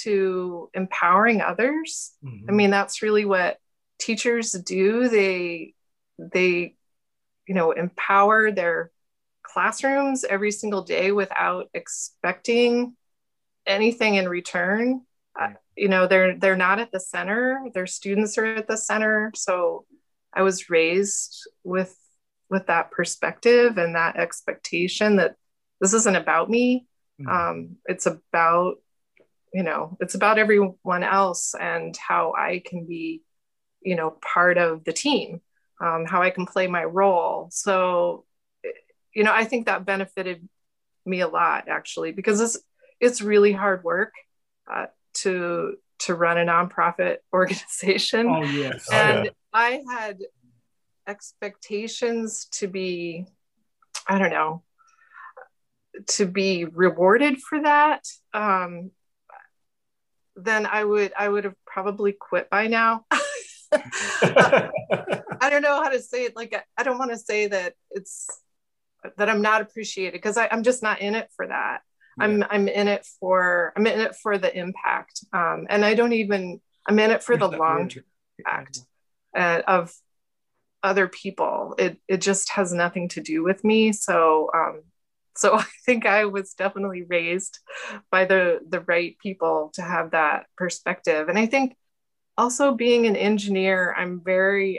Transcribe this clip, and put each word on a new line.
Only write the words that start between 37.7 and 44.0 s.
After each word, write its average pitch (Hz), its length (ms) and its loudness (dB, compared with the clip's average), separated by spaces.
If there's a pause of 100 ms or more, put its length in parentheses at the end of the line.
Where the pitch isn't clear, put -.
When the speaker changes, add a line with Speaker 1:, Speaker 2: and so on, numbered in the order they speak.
Speaker 1:
you 214 100 2
know, 214 80 4
I 220 120 4
think 233 220 -4
that 196 200 -2
benefited 190 600 -6 (600)
me 180 140 -4
a 175 80 0
lot, 165 400 0
actually, 160 440 -6
because 202 280 0
it's, 226 180 -2 (420)
it's 240 220 2
really 208 300 6
hard 196 300 0
work, 175 300 -2 (580)